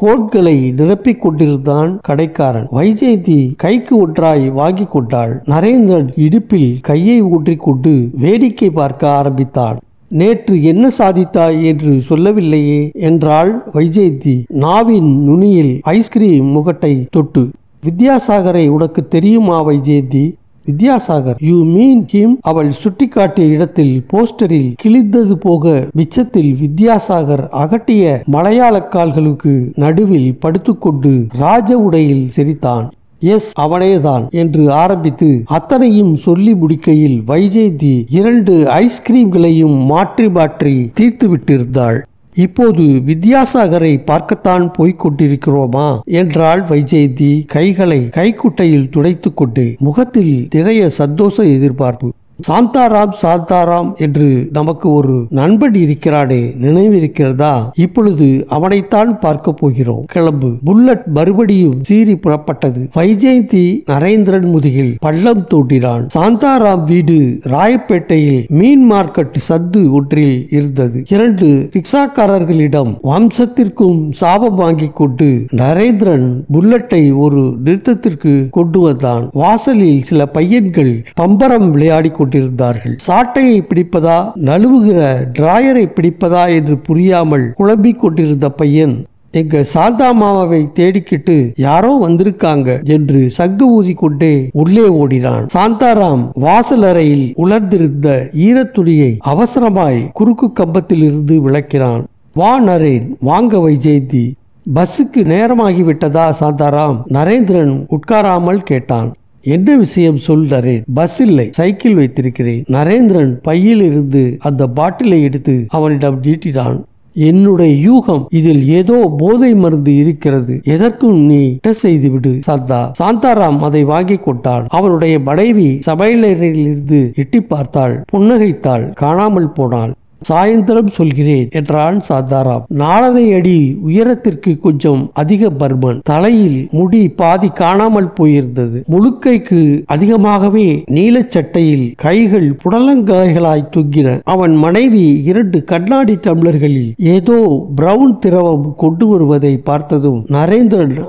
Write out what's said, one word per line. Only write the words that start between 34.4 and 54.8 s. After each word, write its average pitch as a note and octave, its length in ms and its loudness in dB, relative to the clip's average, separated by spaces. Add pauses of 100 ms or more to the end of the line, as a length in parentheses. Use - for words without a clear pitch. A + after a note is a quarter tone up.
ஆரம்பித்து D#3 720 0
அத்தனையும் G#3 720 2
சொல்லி F#3 400 0
முடிக்கையில் D3+ 720 0
வைஜெயந்தி D3+ 840 0
இரண்டு F#3+ 580 2
ஐஸ்கிரீம்களையும் E3+ 1160 2
மாற்றி F#3 440 0
மாற்றி D3 640 -2
தீர்த்து A3 420 0
விட்டிருந்தாள். B2 640 -2 (340)
"இப்போது F3+ 480 0
வித்யாசாகரை D#3+ 1200 0
பார்க்கத்தான் F3+ 680 -2
போய்க் F3 340 0
கொண்டிருக்கிறோமா?" C#3 960 -2
என்றாள் E3 580 0
வைஜெயந்தி D3 840 0
கைகளை E3+ 640 0
கைக்குட்டையில் E3 800 0
துடைத்துக் D#3 480 -2
கொண்டு. A#2+ 420 -2
முகத்தில் D3+ 760 0
நிறைய G3 340 0
சந்தோஷ E3 540 -2
எதிர்பார்ப்பு. C3 720 0 (360)
"சாந்தாராம், A3 600 2 (120)
சாந்தாராம் F3 720 0
என்று C#3+ 560 0
நமக்கு D3+ 400 -2